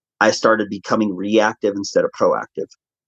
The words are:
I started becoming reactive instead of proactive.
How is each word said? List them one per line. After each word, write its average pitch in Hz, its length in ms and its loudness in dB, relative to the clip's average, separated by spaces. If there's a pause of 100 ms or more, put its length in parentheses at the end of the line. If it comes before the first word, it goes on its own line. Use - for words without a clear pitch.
(220)
I 107 100 6
started 107 380 0
becoming 104 460 -2
reactive 104 600 0
instead - 300 0
of - 140 -4
proactive. 76 480 -2 (400)